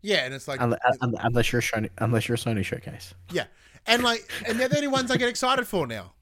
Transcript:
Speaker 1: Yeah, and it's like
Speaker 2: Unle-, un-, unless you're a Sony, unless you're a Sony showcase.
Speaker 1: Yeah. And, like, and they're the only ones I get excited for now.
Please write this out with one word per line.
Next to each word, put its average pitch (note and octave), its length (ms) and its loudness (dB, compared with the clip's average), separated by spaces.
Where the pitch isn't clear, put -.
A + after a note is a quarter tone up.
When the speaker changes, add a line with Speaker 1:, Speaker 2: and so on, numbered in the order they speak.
Speaker 1:
Yeah, F3+ 240 0
and C3 80 -6
it's C3+ 140 -12
like C3+ 120 -6
Speaker 2:
Unle-, A#2+ 200 2
un-, A#2+ 200 0
unless A#2+ 300 2
you're B2 80 2
a A2 40 0
Sony, A2 260 -2
unless A2+ 280 2
you're A#2+ 80 0
a A2+ 40 -2
Sony G#2+ 260 0
showcase. - 480 -10
Speaker 1:
Yeah. E3 140 -2
And, A#3 160 4
like, A#3 280 0
and A#3 120 -2
they're B3+ 80 2
the C#4+ 100 2
only C#4+ 100 0
ones C4 240 0
I B3 60 2
get A#3+ 120 2
excited B3+ 380 0
for F3 180 0
now. G#2+ 360 -10